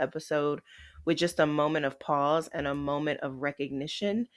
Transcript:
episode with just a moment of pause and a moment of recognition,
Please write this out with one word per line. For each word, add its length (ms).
episode 600
with 120
just 220
a 80
moment 400
of 140
pause 480
and 180
a 80
moment 460
of 160
recognition, 920